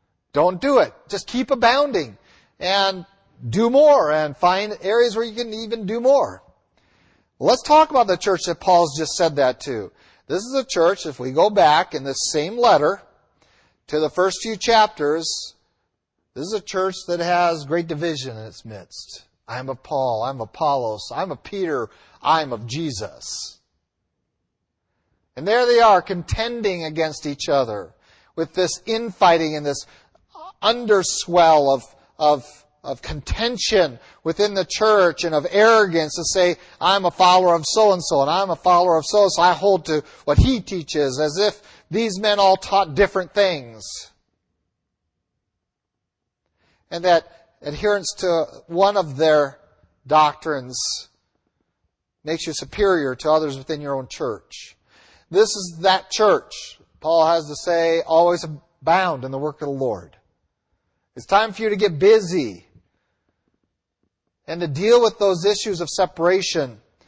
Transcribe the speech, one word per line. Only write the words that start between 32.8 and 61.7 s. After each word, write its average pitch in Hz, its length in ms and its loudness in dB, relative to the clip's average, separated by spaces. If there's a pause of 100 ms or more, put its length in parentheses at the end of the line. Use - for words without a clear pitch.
of 135 180 -10
contention 185 960 -2 (260)
within 202 300 -2
the 196 100 -2
church 202 600 2
and 165 100 -4
of 147 160 -2
arrogance 196 680 2
to 170 80 -8
say, 180 340 0 (220)
"I'm 190 260 0
a 170 60 -2
follower 180 440 4
of 160 120 -2
so-and-so, 180 540 2
and 139 80 0
I'm 185 220 -2
a 160 40 -4
follower 180 400 4
of 160 120 0
so-and-so. 202 340 4
I 175 120 6
hold 185 320 2
to 151 180 -2 (220)
what 147 120 0
he 247 240 4
teaches," 147 580 -4
as 151 180 -2
if 208 240 -2 (280)
these 202 300 -4
men 208 200 0
all 190 160 6
taught 190 400 -2
different 185 380 0
things. 135 500 -2 (3000)
And 170 140 -6
that 170 420 0 (160)
adherence 196 560 -4
to 170 260 0 (220)
one 196 300 2
of 151 200 -2
their 151 400 2 (480)
doctrines 147 1040 -2 (1120)
makes 160 220 -6
you 160 80 -8
superior 156 600 -2
to 151 160 -2
others 156 260 0
within 147 240 -10
your 143 140 -6
own 131 120 -8
church. - 720 -12 (540)
This 202 180 4
is 175 300 -10
that 190 320 0
church. - 680 0 (200)
Paul 160 260 2
has 165 220 0
to 147 80 -12
say, 165 480 0
"Always 170 400 2
abound 156 800 -2
in 131 80 -8
the 135 80 -6
work 147 240 -8
of 143 40 -6
the 139 60 -6
Lord." 113 440 -6 (960)
It's 127 100 -18
time 208 280 2
for 220 100 -8
you 220 60 0
to 202 60 -2